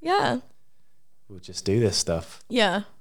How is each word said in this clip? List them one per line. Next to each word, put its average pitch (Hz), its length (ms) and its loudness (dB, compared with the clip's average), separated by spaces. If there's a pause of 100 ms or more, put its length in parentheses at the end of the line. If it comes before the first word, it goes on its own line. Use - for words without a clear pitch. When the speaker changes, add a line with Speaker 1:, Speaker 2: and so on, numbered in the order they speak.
Speaker 1:
Yeah. 320 380 2 (880)
Speaker 2:
will 95 100 -12
just - 260 -10
do 101 140 6
this 107 180 6
stuff. - 520 -2
Speaker 1:
Yeah. 208 320 4 (200)